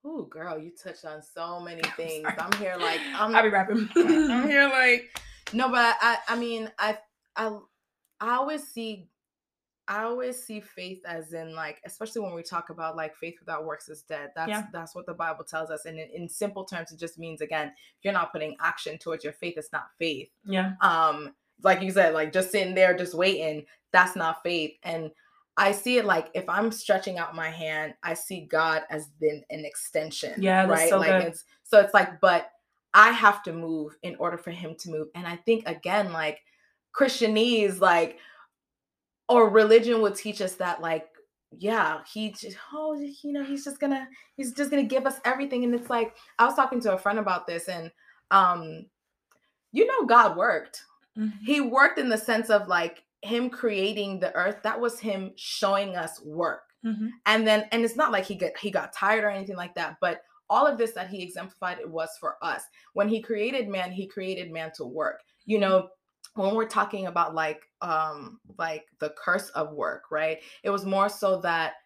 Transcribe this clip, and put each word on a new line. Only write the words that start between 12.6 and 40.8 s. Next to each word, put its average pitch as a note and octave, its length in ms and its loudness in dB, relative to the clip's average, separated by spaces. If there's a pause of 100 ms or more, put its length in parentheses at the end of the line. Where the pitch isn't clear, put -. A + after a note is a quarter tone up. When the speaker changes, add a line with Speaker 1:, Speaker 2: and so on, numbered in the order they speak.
Speaker 1:
about, D#3+ 280 -8
like, D#3 180 -8
faith E3+ 240 -14
without D#3 260 -10
works D3+ 240 -10
is D#3 140 -18
dead. C#3+ 320 -12
That's, E3 140 -6
Speaker 2:
Yeah. G#3+ 240 -6
Speaker 1:
that's E3 220 -14
what F3 100 -14
the F3 80 -12
Bible D#3+ 320 -6
tells D#3+ 260 -8
us. D3+ 140 -8
And D#3+ 140 -12
in, D#3+ 100 -14
in E3+ 200 -12
simple G3 360 -6
terms, E3 260 -10
it E3 80 -20
just E3 200 -10
means, D#3+ 220 -10
again, D3+ 280 -4
if - 340 -20
you're G3 100 -2
not E3+ 200 0
putting D3+ 260 -6
action D#3+ 380 -4
towards D#3+ 260 -8
your D3+ 100 -8
faith, E3+ 240 -10
it's D3+ 140 -12
not D3+ 160 -8 (100)
faith. E3 320 -6 (160)
Speaker 2:
Yeah. F#3+ 360 -2
Speaker 1:
Um, D#3 540 2 (280)
like F#3 180 6
you F#3+ 100 -2
said, F3+ 220 6
like, D#3 200 -2
just F#3 180 0
sitting F#3 240 0
there, F#3 220 6
just F3+ 160 -4
waiting, D#3+ 520 0 (280)
that's F#3 220 6
not E3 280 -2
faith. E3 300 -2 (100)
And E3 280 -8 (440)
I G3+ 160 4
see B3 260 0
it, A3 80 2
like, E3+ 280 0
if F3+ 160 -6
I'm G#3 220 0
stretching F#3+ 460 -2
out E3 180 -6
my D#3+ 140 -6
hand, D#3 440 -6 (100)
I E3+ 100 -4
see F3 280 -10
God D#3+ 480 0
as D3+ 180 -8 (140)
been D3+ 280 0
an D#3 160 -10
extension, D#3 760 -6
Speaker 2:
Yeah, F#3+ 240 4
that's D#3+ 160 4
Speaker 1:
right? E3 80 4
Speaker 2:
so F#3+ 100 6
Speaker 1:
Like, F#3 240 4
Speaker 2:
good. F3 60 -2
Speaker 1:
it's, - 160 -14 (180)
so G#3+ 160 8
it's G3+ 140 4
like, F#3 260 4
but F3 320 4 (420)
I G#3+ 180 12
have G#3 320 6
to E3+ 100 -8
move D#3+ 500 -6
in F3 140 -8
order E3+ 200 -2
for E3+ 140 -10
him E3+ 280 -10
to F3 100 -14
move. D#3 260 -6
And F3 100 -10
I F3 120 -8
think, A3+ 300 0
again, F3+ 440 -2
like, D#3 300 -4 (540)
Christianese, A3 840 2
like, F3 380 4 (1120)
or A#3 200 8
religion A3 520 8
would G3+ 140 2
teach G#3 260 -8
us F#3 140 -4
that, E3+ 260 -4